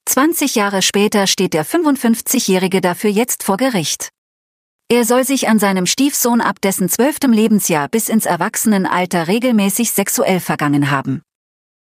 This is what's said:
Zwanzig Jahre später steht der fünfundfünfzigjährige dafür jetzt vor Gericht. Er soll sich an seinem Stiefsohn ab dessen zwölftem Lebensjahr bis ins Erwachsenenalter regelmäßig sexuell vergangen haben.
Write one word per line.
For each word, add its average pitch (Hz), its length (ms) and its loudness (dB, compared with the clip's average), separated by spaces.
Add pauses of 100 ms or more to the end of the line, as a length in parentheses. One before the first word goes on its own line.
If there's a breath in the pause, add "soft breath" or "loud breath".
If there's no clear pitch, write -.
Zwanzig 294 480 0
Jahre 202 260 0
später 202 460 2
steht 180 260 0
der 156 100 0
fünfundfünfzigjährige 220 1160 0
dafür 185 300 0
jetzt 220 320 -2
vor 196 140 0
Gericht. 226 520 -2 (800)
Er 240 160 2
soll 247 200 2
sich 262 220 -2
an 220 120 4
seinem 190 260 0
Stiefsohn 240 560 0
ab - 180 -2
dessen 190 300 -2
zwölftem 269 440 2
Lebensjahr 208 540 2
bis - 220 -2
ins 220 160 0
Erwachsenenalter 180 1000 0
regelmäßig 214 640 0
sexuell 190 480 -2
vergangen 143 500 0
haben. 135 320 -2 (600)